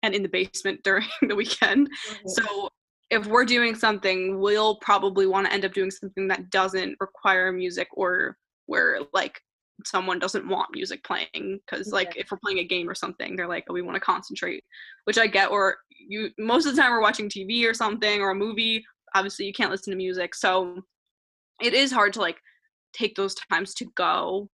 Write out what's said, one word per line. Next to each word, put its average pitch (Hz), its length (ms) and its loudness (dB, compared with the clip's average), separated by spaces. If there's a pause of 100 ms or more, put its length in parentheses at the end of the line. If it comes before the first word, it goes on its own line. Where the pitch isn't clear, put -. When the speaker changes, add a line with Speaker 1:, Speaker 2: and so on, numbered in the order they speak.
Speaker 1:
and 214 100 0
in 202 100 2
the 185 60 -2
basement 185 520 -2
<laughs> - 20 -20
during 202 240 4 (140)
the 202 140 2
weekend. 233 540 4 (200)
Speaker 2:
Mm-hmm. 214 180 -12
Speaker 1:
So 202 420 -2 (400)
if 214 180 2
we're 240 180 6
doing 233 300 2
something, 190 640 0
we'll 208 380 4
probably 196 500 4
wanna 190 220 2
end 196 160 0
up 190 80 -2
doing 190 180 -2
something 190 360 -6
that 185 240 -4
doesn't 190 480 0
require 190 520 2
music 180 420 -4
or 185 440 0 (280)
where, 165 340 2 (140)
like, - 260 0 (460)
someone 185 340 -2
doesn't 190 280 -2
want - 240 -2
music - 320 -8
playing, - 640 -6
'cause, 202 240 -6
like, 190 240 0
Speaker 2:
Yeah. - 60 -8
Speaker 1:
if - 100 -8
we're 202 120 -8
playing 196 160 0
a 175 40 -2
game 175 260 -2
or 190 60 -8
something, - 400 -8
they're 175 120 -4
like, 175 220 -6
"Oh, 180 40 -6
we 180 80 -2
wanna 175 180 -4
concentrate," 185 640 -4 (420)
which 214 120 2
I 226 100 6
get, 196 220 4
or 196 280 2 (120)
you, 208 480 -8
most 233 280 2
of 277 100 0
the 302 60 6
time 254 100 6
we're 233 100 2
watching 208 280 2
T 202 140 -8
V 233 240 2
or 226 60 2
something, 214 480 0
or 196 100 2
a 190 40 0
movie, 226 500 -2 (300)
obviously 196 300 -2
you 196 80 -8
can't 208 180 0
listen 190 200 -6
to 185 60 -4
music, 185 380 -4
so 185 460 0 (800)
it 233 120 0
is 269 180 4
hard 208 220 2
to, 220 80 -8
like, 196 180 -2 (540)
take 214 220 -4
those 196 200 -4
times - 400 -4
to - 100 -10 (100)
go 180 600 -2